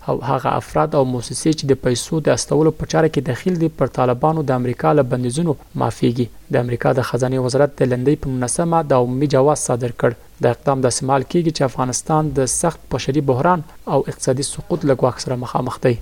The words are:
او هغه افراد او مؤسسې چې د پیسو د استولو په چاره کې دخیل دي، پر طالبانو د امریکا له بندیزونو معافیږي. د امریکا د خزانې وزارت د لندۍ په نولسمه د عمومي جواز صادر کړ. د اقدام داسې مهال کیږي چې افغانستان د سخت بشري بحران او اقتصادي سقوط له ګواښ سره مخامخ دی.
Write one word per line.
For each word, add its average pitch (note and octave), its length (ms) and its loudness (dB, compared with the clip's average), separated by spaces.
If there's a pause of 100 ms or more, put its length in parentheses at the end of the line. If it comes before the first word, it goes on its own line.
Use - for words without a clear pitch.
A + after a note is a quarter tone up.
او C3+ 60 0 (140)
هغه C3 220 0 (100)
افراد D3+ 380 -2
او - 60 4
مؤسسې B2 540 -2
چې - 120 -8
د C3 160 4
پیسو B2+ 400 -2
د C3+ 100 4
استولو D3+ 400 2
په - 160 -8
چاره D#3+ 220 4
کې D3+ 60 2 (100)
دخیل F3+ 320 -2
دي، D#3+ 60 2 (100)
پر C3 180 0
طالبانو C3+ 540 0
د B2+ 100 2
امریکا B2 380 0
له C#3 120 4
بندیزونو C3 440 -2 (260)
معافیږي. B2 460 0 (260)
د B2+ 120 2
امریکا B2 340 0
د A#2 100 -2
خزانې B2+ 380 0
وزارت C3+ 340 2
د C3 120 2
لندۍ B2+ 300 2
په C3+ 120 -4
نولسمه E3 460 0 (120)
د B2+ 100 6
عمومي B2+ 320 0
جواز C#3 320 2
صادر B2 340 -2
کړ. A#2+ 160 2 (280)
د A#2+ 120 2
اقدام C3+ 300 0
داسې C3 240 -2
مهال C3 220 2
کیږي E3 240 2
چې C#3 120 2
افغانستان C#3+ 680 -2
د C3 160 0
سخت E3 260 -2 (140)
بشري C#3 380 0
بحران D#3+ 340 2 (260)
او C#3 80 4
اقتصادي C3+ 520 -4
سقوط D#3+ 360 -4
له C3 140 4
ګواښ B2+ 240 -2
سره B2+ 180 -4
مخامخ B2+ 400 -4
دی. B2+ 180 4